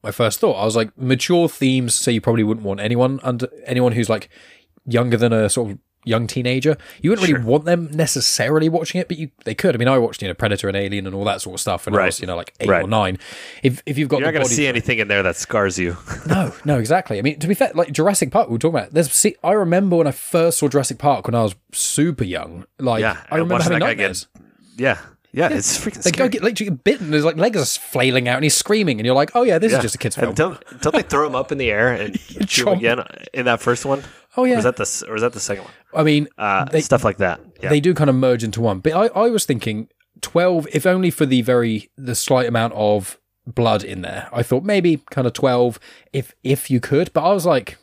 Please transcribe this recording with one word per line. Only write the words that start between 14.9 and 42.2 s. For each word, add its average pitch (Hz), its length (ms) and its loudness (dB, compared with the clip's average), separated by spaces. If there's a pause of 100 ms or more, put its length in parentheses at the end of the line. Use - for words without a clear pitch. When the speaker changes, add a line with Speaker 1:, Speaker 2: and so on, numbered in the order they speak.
Speaker 2:
in 104 100 0
there 101 140 2
that 90 140 0
scars 98 420 -2
you. 87 180 -2 (160)
<laughs> - 140 -12
Speaker 1:
No, 175 260 0 (140)
no, 147 120 2
exactly. 120 400 -2
I 101 40 -4
mean, 143 160 -2
to 147 80 -4
be 196 80 2
fair, 247 200 0
like, 160 180 0
Jurassic 156 400 0
Park, 214 160 2
we 117 60 -2
were 117 40 -2
talking 156 220 0
about, - 120 -10
there's, 151 200 0
see, - 300 2
I 170 100 2
remember 185 440 2
when 160 120 4
I - 40 2
first 165 460 0
saw 147 100 2
Jurassic 131 300 0
Park 139 280 0
when 117 100 -2
I 113 80 2
was 98 100 -2 (180)
super 147 520 -2
young. 87 420 -8 (120)
Like, 117 220 0
Speaker 2:
Yeah, 107 120 2
Speaker 1:
I - 20 -4
Speaker 2:
and - 180 -12
Speaker 1:
remember 165 220 0
Speaker 2:
watching 170 180 0
Speaker 1:
having - 60 0
Speaker 2:
that 175 80 2
guy 113 80 0
get 101 80 -4
Speaker 1:
nightmares. 98 240 -4 (500)
Speaker 2:
Yeah. 123 220 0 (340)
Yeah, 160 180 0
Speaker 1:
Yeah. 302 60 -2
Speaker 2:
it's - 220 -2
freaking - 240 -8
Speaker 1:
They 180 100 2
go - 40 -8
Speaker 2:
scary. 262 120 0
Speaker 1:
get - 160 -4
literally 214 260 -4
bitten, 185 360 -2
and 151 80 -2
his, 151 100 2
like, 156 120 0
legs 208 240 0
are - 200 -4
flailing 127 480 0
out, 123 80 0
and 143 80 -2
he's 147 100 2
screaming, 185 460 0
and 110 60 -4
you're 127 100 4
like, 147 180 2
"Oh 240 80 2
yeah, 190 160 2
this 214 140 2
Speaker 2:
Yeah. 131 60 2
Speaker 1:
is 120 40 0
just 113 140 -4
a - 20 -14
kid's - 180 -4
Speaker 2:
And 117 200 -2
Speaker 1:
film." 165 220 -2 (100)
Speaker 2:
don't, 123 120 -20
don't 151 140 0
they 254 80 2
throw 147 240 0
him 135 80 -6
up 135 160 -4
in 143 80 -4
the 117 140 0
air 110 200 2
and 107 280 -4
Speaker 1:
<laughs> - 280 -8
Speaker 2:
shoot 123 200 0
him 202 60 4
Speaker 1:
Chomp. - 20 0
Speaker 2:
again 117 240 0 (320)
in 127 140 -4
that 117 140 2
first 120 240 -2
one? 139 200 -2 (320)
Speaker 1:
Oh, 254 80 2
yeah. 254 100 2
Speaker 2:
Or 233 40 2
is 208 60 0
that 123 120 2
the 110 60 -4
s-, - 200 -6
or 110 140 -8
is 110 60 0
that 120 100 0
the 104 80 -12
second 98 240 -6
one? - 80 -20 (200)
Speaker 1:
I 156 120 0
mean, 147 240 2 (100)
Speaker 2:
Uh, 98 280 0
Speaker 1:
they, 156 140 0
Speaker 2:
stuff 135 220 2
like 101 140 0
that. 90 240 -2 (200)
Yeah. - 80 -6
Speaker 1:
they 147 120 4
do 170 140 2
kind 147 140 2
of 131 60 4
merge 127 300 2
into 110 160 -4
one. 104 180 0
But 156 140 0
I, 196 140 2
I 226 220 2
was 220 160 0
thinking 113 440 -4 (320)
twelve, 170 520 0
if 151 140 0
only 185 240 2
for 156 160 0
the 127 160 4
very, 117 560 0
the 123 160 -6
slight 127 320 2